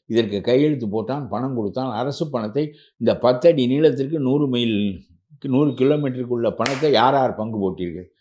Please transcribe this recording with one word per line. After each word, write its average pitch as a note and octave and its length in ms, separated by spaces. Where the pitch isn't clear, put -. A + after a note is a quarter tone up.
இதற்கு G#2 360
கையெழுத்து C3 460
போட்டான், A2+ 400
பணம் B2 280
கொடுத்தான்? A#2 360
அரசு C3+ 380
பணத்தை, C3+ 440
இந்த A2+ 200
பத்து B2+ 320
அடி C#3 180
நீளத்திற்கு C#3 520
நூறு C#3 280
மைல், G#2+ 520
நூறு C#3 220
கிலோமீட்டருக்குள்ள B2+ 840
பணத்தை C3+ 400
யார் B2+ 220
யார் C3 220
பங்கு A2 220
போட்டீர்கள்? F2+ 500